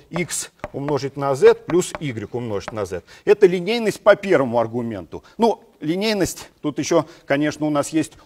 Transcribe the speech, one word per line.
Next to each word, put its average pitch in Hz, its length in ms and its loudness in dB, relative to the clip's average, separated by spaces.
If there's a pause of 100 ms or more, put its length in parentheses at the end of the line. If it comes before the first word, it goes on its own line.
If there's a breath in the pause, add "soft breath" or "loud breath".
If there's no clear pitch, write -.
x - 420 -6 (220)
умножить 139 440 -6
на 139 160 0
z 208 220 6
плюс 175 440 -2
y 113 360 -8
умножить 113 360 -6
на 107 140 -4
z. 90 160 -8 (240 loud breath)
Это 208 220 6
линейность 190 540 -2
по 202 140 6
первому 139 440 2
аргументу. 113 640 -6 (140)
Ну, 220 260 0 (160)
линейность, 190 680 -2 (120)
тут 147 160 -6
ещё, 156 280 0 (200 loud breath)
конечно, 147 400 0
у 151 40 -2
нас 147 200 -2
есть 156 240 -2 (120)